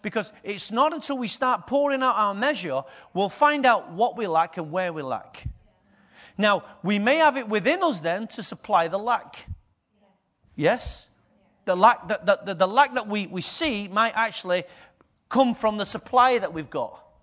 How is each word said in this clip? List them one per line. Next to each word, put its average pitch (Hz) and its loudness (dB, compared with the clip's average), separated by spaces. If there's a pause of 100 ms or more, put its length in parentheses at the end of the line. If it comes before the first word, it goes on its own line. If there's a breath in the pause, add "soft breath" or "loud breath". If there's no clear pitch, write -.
Because 208 -4 (120 loud breath)
it's 202 -8
not 285 2
until 277 -6
we 247 -4
start 247 -2
pouring 277 0
out 254 2
our 202 0
measure, 185 -2 (300 loud breath)
we'll 190 0
find 294 2
out 214 4
what 196 0
we 220 -4
lack 165 2
and 156 -8
where 180 -2
we 156 -8
lack. 123 -8 (960 soft breath)
Now, 202 2 (180 loud breath)
we 202 0
may 240 2
have 294 4
it 240 -6
within 214 0
us 262 0
then 180 -4
to - -12
supply 175 0
the 196 -2
lack. - -4 (1120)
Yes? 190 -2 (560)
The 185 0
lack, 196 4
the, 208 -2
the, 190 2
the, 196 -6
the 185 2
lack 247 2
that 226 -4
we, 202 -4
we 180 -8
see 208 -4
might 214 0
actually 185 -2 (640 loud breath)
come 247 2
from 214 -2
the 202 -4
supply 247 2
that 180 -4
we've 156 -8
got. 120 -6 (220)